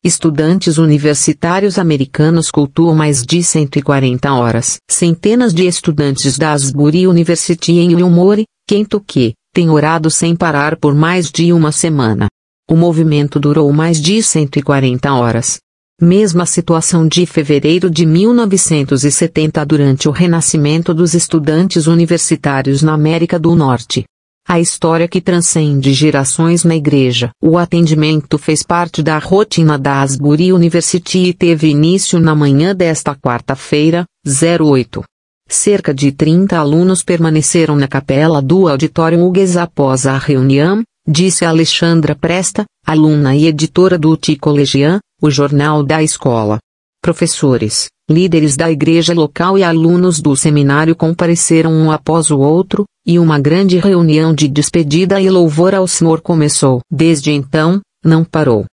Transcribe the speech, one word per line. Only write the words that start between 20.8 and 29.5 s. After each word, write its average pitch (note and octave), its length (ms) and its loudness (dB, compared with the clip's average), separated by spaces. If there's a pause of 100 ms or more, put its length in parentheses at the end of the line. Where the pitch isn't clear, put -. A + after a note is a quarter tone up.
dos E3 180 0
estudantes E3 760 0
universitários D3+ 960 0
na D#3 120 0
América D#3+ 440 0
do E3+ 160 0
Norte. B2+ 500 -2 (440)
A F3 100 0
história E3 480 -2
que F3+ 140 -2
transcende D3+ 720 0
gerações D3+ 720 0
na E3 100 2
igreja. C3+ 560 0 (120)
O E3 160 2
atendimento D#3 800 0
fez D#3 240 -2
parte F3 400 -4
da D#3 160 -2
rotina E3+ 600 0